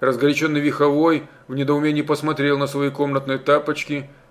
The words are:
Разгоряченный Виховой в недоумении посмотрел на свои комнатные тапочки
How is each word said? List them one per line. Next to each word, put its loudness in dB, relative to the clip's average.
Разгоряченный 2
Виховой 2
в -10
недоумении 0
посмотрел 0
на 0
свои -2
комнатные -2
тапочки -2